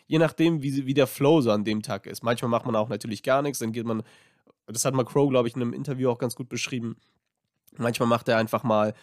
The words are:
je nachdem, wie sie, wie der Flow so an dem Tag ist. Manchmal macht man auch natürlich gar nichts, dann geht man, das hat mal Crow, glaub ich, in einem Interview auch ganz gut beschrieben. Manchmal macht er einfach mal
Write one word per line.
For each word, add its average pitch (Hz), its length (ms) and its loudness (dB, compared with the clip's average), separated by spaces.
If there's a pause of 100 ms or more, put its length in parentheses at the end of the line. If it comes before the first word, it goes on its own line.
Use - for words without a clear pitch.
je 156 120 0
nachdem, 160 440 2
wie 139 80 -2
sie, 135 160 -4
wie 135 80 0
der 135 120 4
Flow 147 340 4
so 117 120 4
an 104 120 2
dem 107 180 -2
Tag 101 240 -8
ist. - 180 -12
Manchmal 120 260 -2
macht 117 160 0
man 120 80 -2
auch 110 140 0
natürlich 104 340 -8
gar 135 200 2
nichts, 143 180 -4
dann 113 100 -4
geht 113 160 -6
man, 110 160 -4 (640)
das 113 180 -6
hat 131 100 0
mal 131 100 2
Crow, 139 260 2
glaub 123 160 2
ich, 117 80 -6
in 131 80 -4
einem 120 120 -4
Interview 131 360 -4
auch 117 80 -2
ganz 120 160 -4
gut 123 140 -12
beschrieben. 117 480 -8 (800)
Manchmal 117 320 0
macht 117 200 0
er 117 80 4
einfach 110 280 0
mal 107 380 2